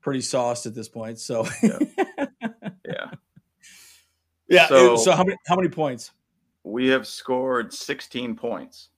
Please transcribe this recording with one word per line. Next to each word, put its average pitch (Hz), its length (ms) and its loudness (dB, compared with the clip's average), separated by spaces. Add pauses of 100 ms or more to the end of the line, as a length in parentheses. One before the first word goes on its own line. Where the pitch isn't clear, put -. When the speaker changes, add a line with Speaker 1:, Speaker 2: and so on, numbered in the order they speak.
Speaker 1:
pretty 135 180 -4
sauced 120 460 -4
at 110 100 -12
this 113 140 -14
point, 113 280 -12
so. - 360 -4
<laughs> - 100 -6
Speaker 2:
Yeah. - 160 2 (1040)
Yeah. - 240 -10 (1400)
Speaker 1:
Yeah, 170 180 8
Speaker 2:
So 127 300 8
Speaker 1:
so 185 160 4
how 185 100 4
many, 185 140 -2 (100)
how 175 80 2
many 185 140 0
points? 135 420 -6 (540)
Speaker 2:
We 120 220 -2
have 131 200 0
scored 127 680 -4
sixteen - 640 -10
points - 640 -12